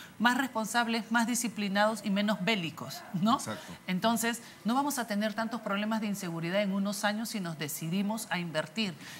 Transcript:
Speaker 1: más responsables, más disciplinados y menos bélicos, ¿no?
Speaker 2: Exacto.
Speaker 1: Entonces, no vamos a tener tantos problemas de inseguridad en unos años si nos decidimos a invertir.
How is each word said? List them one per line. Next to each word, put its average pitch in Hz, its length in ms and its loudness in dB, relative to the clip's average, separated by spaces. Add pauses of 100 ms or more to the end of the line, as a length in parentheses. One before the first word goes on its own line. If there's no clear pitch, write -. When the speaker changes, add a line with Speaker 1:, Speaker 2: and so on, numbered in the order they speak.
(200)
Speaker 1:
más 240 180 6
responsables, 226 720 0
más 233 160 4
disciplinados 214 760 2
y 214 60 0
menos 202 340 2
bélicos, 170 580 -2 (100)
¿no? 208 220 4
Speaker 2:
Exacto. - 380 -4 (160)
Speaker 1:
Entonces, 226 520 2 (240)
no 233 120 2
vamos 277 240 0
a 226 80 -4
tener 214 260 0
tantos 226 280 -4
problemas 214 380 0
de 220 60 -2
inseguridad 180 560 0
en 196 100 2
unos 202 300 0
años 214 280 0
si 220 100 -4
nos 170 180 -4
decidimos 190 720 -2
a 175 80 0
invertir. 170 560 -2 (260)